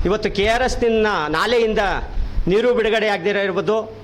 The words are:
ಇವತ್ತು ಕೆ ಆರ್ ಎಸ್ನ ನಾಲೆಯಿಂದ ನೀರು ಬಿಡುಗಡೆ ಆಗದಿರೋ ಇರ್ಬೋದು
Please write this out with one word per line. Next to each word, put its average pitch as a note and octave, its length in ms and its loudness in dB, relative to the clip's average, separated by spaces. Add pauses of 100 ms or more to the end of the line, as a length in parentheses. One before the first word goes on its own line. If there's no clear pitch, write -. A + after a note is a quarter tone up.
ಇವತ್ತು G#3 260 0
ಕೆ G3 160 -2
ಆರ್ A3+ 160 2
ಎಸ್ನ A3+ 440 2 (220)
ನಾಲೆಯಿಂದ G#3+ 500 2 (680)
ನೀರು A3+ 280 2
ಬಿಡುಗಡೆ A3 340 2
ಆಗದಿರೋ G3+ 300 0
ಇರ್ಬೋದು G3 640 -2